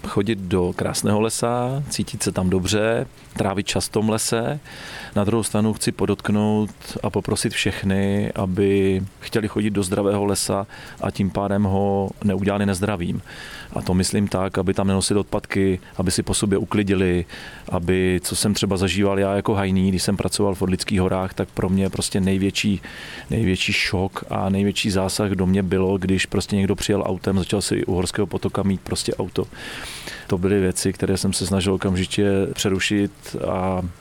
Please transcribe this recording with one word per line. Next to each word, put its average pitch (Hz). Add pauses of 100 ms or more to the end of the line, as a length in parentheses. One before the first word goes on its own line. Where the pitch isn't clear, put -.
chodit 104
do 90
krásného 104
lesa, 123
cítit -
se 98
tam 92
dobře, 107 (300)
trávit 98
čas -
v -
tom 110
lese. 117 (560)
Na 101
druhou 107
stranu 107
chci 110
podotknout 104 (320)
a 101
poprosit 101
všechny, 98
aby 98 (180)
chtěli 107
chodit 107
do 101
zdravého 101
lesa 98 (340)
a 98
tím 95
pádem 101
ho 98 (140)
neudělali 101
nezdravým. 95 (500)
A -
to 92
myslím 95
tak, 95
aby 95
tam 98
nenosili 98
odpadky, 95 (180)
aby 92
si -
po 98
sobě 98
uklidili, 95 (440)
aby, 92
co -
jsem 104
třeba 98
zažíval 98
já 98
jako 101
hajný, 95
když 92
jsem 101
pracoval 101
v 95
Orlických 92
horách, 92
tak 98
pro -
mě 95
prostě -
největší, 95 (500)
největší 95
šok -
a 101
největší 101
zásah 95
do 95
mě 95
bylo, 95
když 92
prostě 101
někdo 98
přijel 101
autem, 95
začal 95
si -
u 95
Horského 92
potoka 98
mít 95
prostě -
auto. 95 (800)
To 98
byly 98
věci, 92
které 95
jsem 98
se 95
snažil 95
okamžitě 92 (280)
přerušit 101 (120)
a 92 (180)